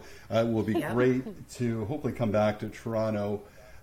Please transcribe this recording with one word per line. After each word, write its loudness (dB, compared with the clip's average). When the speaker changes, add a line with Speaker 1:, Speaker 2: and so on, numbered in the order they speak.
Speaker 1:
Uh, 4
it 2
will 2
be 2
Speaker 2:
Yeah. 0
Speaker 1:
great 0
to -2
hopefully -4
come 0
back 4
to -6
Toronto, -2